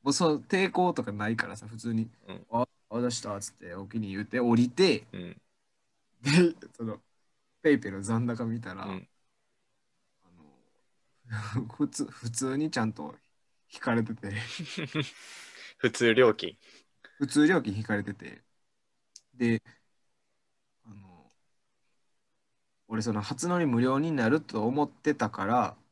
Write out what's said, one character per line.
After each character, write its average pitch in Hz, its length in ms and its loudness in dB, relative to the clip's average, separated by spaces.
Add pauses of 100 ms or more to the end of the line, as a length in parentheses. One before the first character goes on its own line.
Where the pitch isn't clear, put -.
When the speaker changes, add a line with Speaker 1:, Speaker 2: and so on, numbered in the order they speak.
Speaker 1:
も 139 80 0
う - 20 2
そ 165 180 2
の 143 100 0
抵 190 300 0
抗 180 220 2
と 127 120 -4
か 101 80 -6
な 104 160 -4
い 113 80 0
か - 100 -4
ら 92 100 -12
さ、 104 100 -16
普 113 100 -14
通 113 180 -6
に、 113 160 -2 (180)
Speaker 2:
う 92 40 -16
ん。 92 180 -18
Speaker 1:
「あ、 120 180 -2 (220)
あ 113 100 -4
ざ 123 100 0
し 117 100 -6
た」 104 180 -8
っ - 20 -10
つ - 120 -12
っ - 20 -20
て、 87 200 -14
お 98 120 -10
気 107 120 -8
に 104 120 -4
入 98 120 -6
っ - 20 -4
て 123 160 -2
降 120 140 6
り 123 160 6
て、 170 420 2
Speaker 2:
う - 60 -12
ん。 87 220 -14 (800)
Speaker 1:
で、 139 80 0 (460)
そ 117 80 -8
の、 107 160 -8 (640)
ペ 151 120 6
イ 127 40 2
ペ 107 100 -6
イ 95 40 -8
の 98 100 -8
残 117 240 0
高 120 180 -4
見 113 160 -4
た 98 140 -12
ら、 95 120 -10
Speaker 2:
う 101 60 -8
ん。 92 160 -12 (1120)
Speaker 1:
あ 87 80 -20 (1300)
の、 - 120 -4
<laughs> - 0 -
普 147 200 -2
通、 - 180 -6
普 - 240 -10
通 131 260 -4
に 151 140 0
ち 131 80 -4
ゃ 113 60 0
ん 110 80 -2
と - 220 -12 (580)
引 - 80 -18
か 120 140 0
れ 117 80 2
て 113 120 -6
て。 101 180 -10
Speaker 2:
<laughs> - 1500 -10
普 120 120 2
通 117 240 4
料 117 200 8
金。 - 240 -8 (600)
Speaker 1:
普 143 80 -2
通 147 200 4
料 170 160 4
金 104 140 -4
引 110 80 -4
か 107 120 -2
れ 104 60 -2
て 101 100 -8
て。 - 300 -16 (920)
で、 117 280 2 (1200)
あ 117 80 -20
の、 92 380 -20 (1600)
俺 110 140 -2
そ 110 100 -2
の 104 100 -2
初 131 260 -4
乗 180 100 2
り 170 80 2
無 120 140 2
料 131 180 4
に 160 140 0
な 120 160 2
る 156 120 4
と 110 260 -4
思 143 180 2
っ 143 60 -6
て - 240 -2
た 110 160 0
か 95 160 -4
ら 110 300 0 (160)